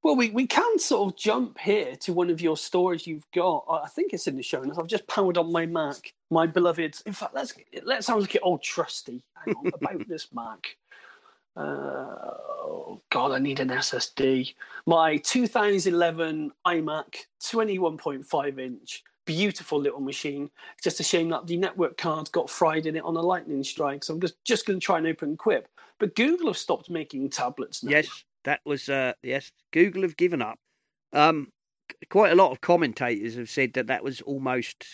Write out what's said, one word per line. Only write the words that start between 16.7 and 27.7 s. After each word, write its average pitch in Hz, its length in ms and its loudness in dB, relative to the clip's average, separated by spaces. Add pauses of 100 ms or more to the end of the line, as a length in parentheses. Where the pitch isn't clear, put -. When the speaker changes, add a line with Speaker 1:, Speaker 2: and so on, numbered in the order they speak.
Speaker 1:
twenty-one 190 520 0
point 139 280 -6
five 139 360 -2
inch, - 420 -10 (240)
beautiful 165 540 0
little 143 200 -2
machine. 143 500 -6 (240)
It's - 100 -16
just 160 160 -2
a - 20 -4
shame 165 280 2
that 165 180 -4
the 170 80 -2
network 180 400 0
card 156 340 -4
got - 180 0
fried 160 380 2
in 156 80 -2
it 160 80 -4
on 165 140 -2
a 165 40 0
lightning 165 440 0
strike, 143 400 -4
so 160 100 -6
I'm 165 60 -4
just, 180 240 -4
just 226 220 0
gonna 190 120 0
try 175 200 0
and 160 80 0
open 156 300 -2
Quip. 165 300 0 (320)
But 202 160 0
Google 320 320 2
have 202 100 0
stopped - 340 -4
making 143 400 -4
tablets 123 520 -6